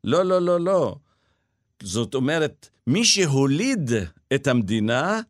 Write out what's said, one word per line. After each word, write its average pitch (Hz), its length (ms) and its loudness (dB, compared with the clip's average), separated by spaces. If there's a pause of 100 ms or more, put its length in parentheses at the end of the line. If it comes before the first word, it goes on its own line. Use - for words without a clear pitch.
"לא, 156 200 2
לא, 185 180 2
לא, 175 180 0
לא." 170 360 0 (840)
זאת 104 320 -4
אומרת, 147 540 -2 (180)
מי 185 180 2
שהוליד 156 840 2 (440)
את - 120 -2
המדינה 123 840 0